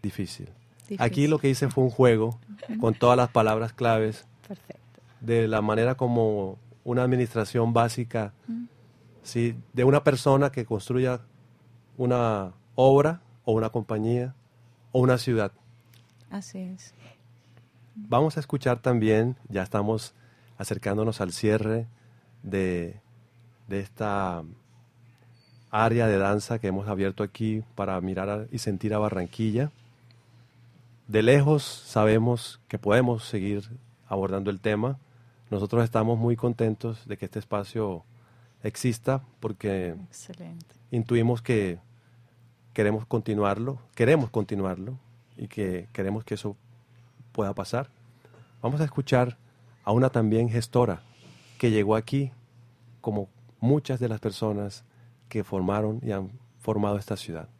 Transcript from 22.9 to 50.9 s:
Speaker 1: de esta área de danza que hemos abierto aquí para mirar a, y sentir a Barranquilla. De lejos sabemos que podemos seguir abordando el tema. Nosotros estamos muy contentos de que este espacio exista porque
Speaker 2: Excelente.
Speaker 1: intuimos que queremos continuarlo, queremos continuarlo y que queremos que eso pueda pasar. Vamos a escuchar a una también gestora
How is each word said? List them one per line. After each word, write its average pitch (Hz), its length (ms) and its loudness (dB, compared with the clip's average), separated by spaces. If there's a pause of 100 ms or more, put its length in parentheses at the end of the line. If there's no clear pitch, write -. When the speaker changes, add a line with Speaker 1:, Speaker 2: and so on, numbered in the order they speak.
Speaker 1:
de 98 120 -4
esta 98 640 -6 (1300)
área 113 360 4
de 101 120 4
danza 104 400 0
que 110 100 -4
hemos 98 200 -4
abierto 98 340 -2
aquí 110 400 -4 (120)
para 95 260 -4
mirar 95 280 -4
a, 107 220 -6
y 123 80 -8
sentir 104 360 -4
a 107 40 0
Barranquilla. 107 720 -2 (1400)
De 107 140 2
lejos 143 420 6
sabemos 113 1040 0
que 107 100 -8
podemos 117 460 2
seguir 101 380 -4 (460)
abordando 98 420 -2
el 98 100 -6
tema. 113 380 -2 (520)
Nosotros 107 340 0
estamos 113 340 0
muy 120 180 2
contentos 113 720 -4
de 101 100 -10
que 98 100 -10
este 107 120 -10
espacio 101 640 -6 (580)
exista 131 600 -2 (180)
porque 98 500 -4 (180)
Speaker 2:
Excelente. 165 640 -20 (160)
Speaker 1:
intuimos 117 520 0
que 98 360 0 (920)
queremos 107 340 0
continuarlo, 110 720 -2 (160)
queremos 135 360 4
continuarlo 98 680 -4 (380)
y 113 120 -12
que 92 440 -6
queremos 104 320 -6
que - 100 -6
eso 101 220 -10 (760)
pueda 101 200 -2
pasar. 120 380 -6 (720)
Vamos 135 180 -2
a 160 40 2
escuchar 127 520 0 (480)
a 101 80 0
una 127 160 6
también 113 400 2
gestora 117 540 0 (560)